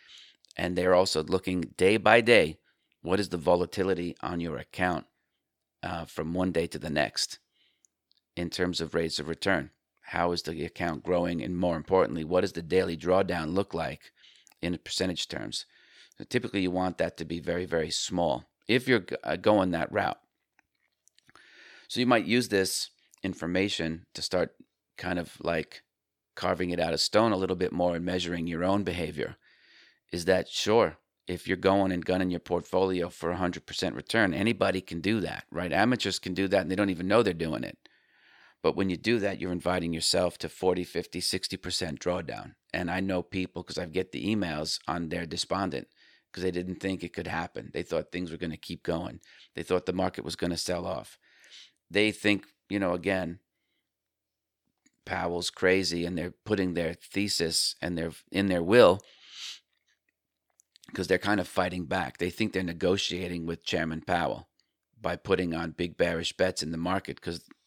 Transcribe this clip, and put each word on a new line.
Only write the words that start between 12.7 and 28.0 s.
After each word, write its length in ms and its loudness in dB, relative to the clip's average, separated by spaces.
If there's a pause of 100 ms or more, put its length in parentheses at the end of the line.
drawdown 580 0
look 200 -2
like 380 -6 (500)
in 160 -2
percentage 500 -4
terms? 380 -8 (520)
So 60 -12
typically, 380 -2
you 100 0
want 260 -2
that 200 -2
to 80 -8
be 140 -6
very, 260 -4
very 260 0
small 540 0 (220)
if 200 2
you're 140 6
g-, 220 -8
uh, 120 -2
going 360 4
that 200 0
route. 280 0 (1700)
So 120 -4
you 80 4
might 180 4
use 240 2
this 400 0 (320)
information 920 -2
to 80 -12
start 340 -2 (420)
kind 220 -4
of, 200 -10
like, 440 -4 (520)
carving 360 0
it 80 -2
out 140 2
of 60 0
stone 320 4
a 60 2
little 180 0
bit 160 0
more 240 2
and 80 -4